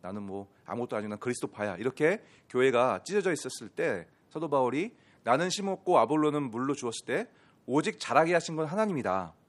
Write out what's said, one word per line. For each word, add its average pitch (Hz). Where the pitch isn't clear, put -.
나는 101
뭐 98
아무것도 120
아니고 107
난 104
그리스도파야." 107
이렇게 151
교회가 123
찢어져 190
있었을 127
때 123
사도 156
바울이 143
"나는 151
심었고 185
아볼로는 147
물로 127
주었을 120
때 165
오직 151
자라게 160
하신 165
건 156
하나님이다. 131